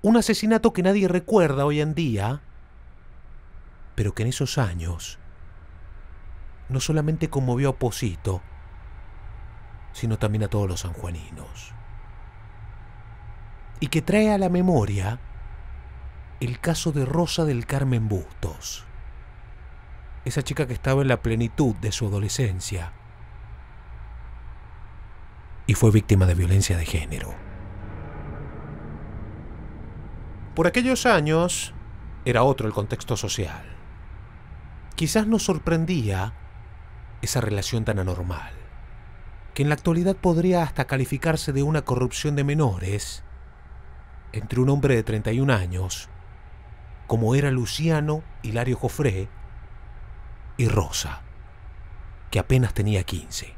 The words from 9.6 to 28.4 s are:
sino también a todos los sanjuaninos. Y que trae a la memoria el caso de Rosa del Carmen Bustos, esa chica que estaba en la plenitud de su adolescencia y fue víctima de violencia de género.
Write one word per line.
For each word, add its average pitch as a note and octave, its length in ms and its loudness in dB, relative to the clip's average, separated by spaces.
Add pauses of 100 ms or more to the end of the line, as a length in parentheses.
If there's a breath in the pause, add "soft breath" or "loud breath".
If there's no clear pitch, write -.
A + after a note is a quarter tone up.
sino A2 260 0
también G#2+ 260 2
a G2+ 40 0
todos G#2 200 2
los F2+ 120 -2
sanjuaninos. D#2+ 920 -10 (2000)
Y - 80 -2
que D#3 140 2
trae G#3+ 320 6
a G3 60 4
la F#3 100 4
memoria A#2 680 4 (1200)
el B2 180 -4
caso E3 320 2
de C#3 140 2
Rosa D#3+ 400 2
del B2 200 2
Carmen B2+ 440 2
Bustos, - 760 -4 (1400)
esa C#3 160 0
chica C#3 260 -2
que B2 60 -4
estaba C3+ 280 2
en C#3 60 4
la B2 140 4
plenitud A#2 540 4
de G#2+ 180 -2
su A2 140 -2
adolescencia G2 840 0 (2750)
y G#2+ 100 6
fue A2+ 160 8
víctima G2+ 340 8
de E2+ 100 6
violencia F#2 420 4
de E2 80 0
género. D2+ 480 -2 (3250)